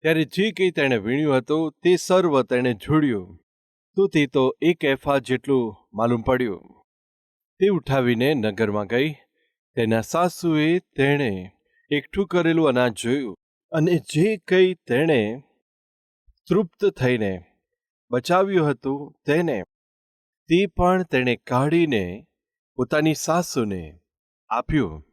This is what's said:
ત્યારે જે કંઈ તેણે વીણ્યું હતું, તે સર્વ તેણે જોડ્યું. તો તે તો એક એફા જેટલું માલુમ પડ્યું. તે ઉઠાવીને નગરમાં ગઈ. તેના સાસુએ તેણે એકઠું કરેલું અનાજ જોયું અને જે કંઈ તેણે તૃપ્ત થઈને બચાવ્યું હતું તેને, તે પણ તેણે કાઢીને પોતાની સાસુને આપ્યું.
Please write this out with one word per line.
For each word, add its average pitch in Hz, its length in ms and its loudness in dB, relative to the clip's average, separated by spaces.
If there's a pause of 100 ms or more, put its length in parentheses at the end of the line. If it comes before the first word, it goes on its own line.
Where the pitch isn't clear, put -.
ત્યારે 160 240 0
જે 196 280 -2
કંઈ 185 180 0
તેણે 139 260 0
વીણ્યું 131 400 -2
હતું, 151 360 -2 (100)
તે 175 140 4
સર્વ 175 460 2
તેણે 123 320 0
જોડ્યું. 107 640 -2 (560)
તો 196 100 4
તે 151 200 2
તો 135 360 2
એક 165 220 0
એફા 139 340 0
જેટલું 123 580 -2 (160)
માલુમ 117 300 0
પડ્યું. 123 640 -4 (760)
તે 190 100 4
ઉઠાવીને 135 680 0
નગરમાં 104 520 -2
ગઈ. 139 280 -2 (600)
તેના 113 260 0
સાસુએ 165 800 0
તેણે 135 760 -2 (380)
એકઠું 147 360 -2
કરેલું 165 420 2
અનાજ 123 260 2
જોયું 117 420 -4 (340)
અને 160 280 2 (160)
જે 208 220 2
કંઈ 185 380 2
તેણે 131 680 0 (1040)
તૃપ્ત 175 360 -2
થઈને 107 600 -2 (680)
બચાવ્યું 175 600 0
હતું 139 440 -6 (120)
તેને, 151 360 -2 (840)
તે 180 180 2
પણ 185 360 0
તેણે 127 340 0
કાઢીને 127 920 -2 (500)
પોતાની 151 380 0
સાસુને 104 840 -4 (480)
આપ્યું. 110 640 -4